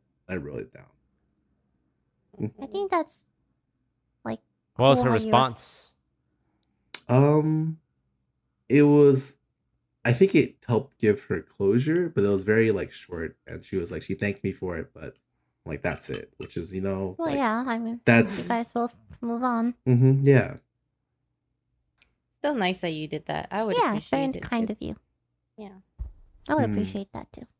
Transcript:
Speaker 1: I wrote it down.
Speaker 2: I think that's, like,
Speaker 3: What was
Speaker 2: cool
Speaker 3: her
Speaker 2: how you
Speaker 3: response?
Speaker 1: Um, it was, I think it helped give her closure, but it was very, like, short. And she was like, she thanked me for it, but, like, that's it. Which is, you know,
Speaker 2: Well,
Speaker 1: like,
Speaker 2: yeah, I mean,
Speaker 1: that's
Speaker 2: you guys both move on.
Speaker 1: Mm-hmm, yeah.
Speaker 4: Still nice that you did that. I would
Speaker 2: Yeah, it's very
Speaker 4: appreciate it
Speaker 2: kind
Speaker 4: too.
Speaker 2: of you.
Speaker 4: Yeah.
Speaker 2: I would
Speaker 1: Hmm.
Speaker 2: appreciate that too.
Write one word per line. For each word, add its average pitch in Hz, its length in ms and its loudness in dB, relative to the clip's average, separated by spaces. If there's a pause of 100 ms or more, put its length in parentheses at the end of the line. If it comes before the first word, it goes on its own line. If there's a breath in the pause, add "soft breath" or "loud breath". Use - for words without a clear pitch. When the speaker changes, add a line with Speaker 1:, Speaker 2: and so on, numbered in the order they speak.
(280)
Speaker 1:
I 92 80 -8
wrote 71 240 -10
it - 140 -14
down. - 1800 -18 (100)
Speaker 2:
I 269 60 -12
think 392 240 -6
that's, 320 300 -4 (1000)
like, 113 160 -8 (360)
Speaker 3:
What 127 140 4
was 135 100 6
Speaker 2:
cool 123 60 2
Speaker 3:
her 127 60 2
Speaker 2:
how 117 40 2
you 110 80 0
Speaker 3:
response? 120 680 -2 (1160)
Speaker 1:
Um, 156 680 2 (920)
it 143 140 6
was, 147 540 6 (680)
I 120 80 4
think 190 220 4
it - 220 2 (100)
helped - 320 -2
give 104 260 2
her 90 160 -4
closure, 139 680 0
but 104 140 -2
it 101 40 2
was 98 160 0
very, 110 280 2
like, 92 200 -4
short. 82 460 -12 (100)
And - 180 -16
she 95 120 -6
was 85 140 -6
like, 80 120 -10
she - 100 -8
thanked 101 300 -6
me 98 80 -4
for 90 260 -8
it, - 160 -12
but, - 240 -16 (480)
like, 78 160 -10
that's - 300 -6
it. - 260 -12
Which - 200 -14
is, 90 160 -10
you 95 80 -6
know, 95 360 -6
Speaker 2:
Well, 330 120 -6
Speaker 1:
like, 277 80 -4
Speaker 2:
yeah, 240 280 -2
I 233 140 -4
mean, 233 260 -10
Speaker 1:
that's 220 380 4
Speaker 2:
you - 60 -6
guys 233 220 -4
both 240 240 -4 (260)
move 233 220 -6
on. 240 300 -2 (140)
Speaker 1:
Mm-hmm, 131 360 4
yeah. 131 340 4 (1800)
Speaker 4:
Still - 140 -2
nice 185 280 -2
that 175 100 -4
you 156 160 -8
did 151 180 -10
that. 151 240 -6
I 208 140 -4
would 208 140 -2
Speaker 2:
Yeah, 285 180 0
it's - 140 -8
very 269 160 -2
Speaker 4:
appreciate 269 200 -6
it - 20 -10
Speaker 2:
kind 233 200 -4
Speaker 4:
too. 214 60 -6
Speaker 2:
of 214 80 -18
you. - 140 -10 (600)
Speaker 4:
Yeah. 196 200 -20 (720)
Speaker 2:
I 285 40 -2
would 302 120 2
Speaker 1:
Hmm. 214 60 -2
Speaker 2:
appreciate 202 420 -6
that - 200 -14
too. - 140 -20 (120)